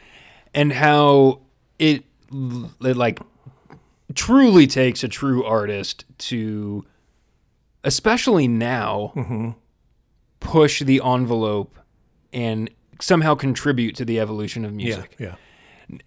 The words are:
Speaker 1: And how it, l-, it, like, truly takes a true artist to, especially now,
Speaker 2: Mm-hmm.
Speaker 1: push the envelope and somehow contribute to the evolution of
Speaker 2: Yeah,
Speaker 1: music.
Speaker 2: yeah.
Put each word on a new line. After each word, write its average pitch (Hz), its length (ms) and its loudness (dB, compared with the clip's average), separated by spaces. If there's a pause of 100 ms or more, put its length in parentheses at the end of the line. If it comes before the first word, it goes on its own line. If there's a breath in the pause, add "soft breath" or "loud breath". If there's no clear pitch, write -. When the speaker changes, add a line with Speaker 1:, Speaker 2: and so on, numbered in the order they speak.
(520 soft breath)
Speaker 1:
And 147 200 0
how 143 680 4 (380)
it, 156 260 0 (280)
l-, 123 380 -10 (120)
it, 127 140 0
like, 120 220 -2 (960)
truly 220 520 6
takes 131 380 0
a 120 40 -6
true 127 360 -2
artist 104 600 -4 (140)
to, 104 680 -8 (1000)
especially 214 680 0
now, 110 680 -4
Speaker 2:
Mm-hmm. 117 340 -6 (920)
Speaker 1:
push 156 400 2
the 135 240 2
envelope 117 760 -2 (540)
and 113 360 -6 (320)
somehow 156 340 2
contribute 131 640 -2
to 127 80 -8
the 113 160 -2
evolution 107 440 -6
of 104 80 -10
Speaker 2:
Yeah, 107 40 -12
Speaker 1:
music. 101 420 -8
Speaker 2:
yeah. 90 160 -12 (720 soft breath)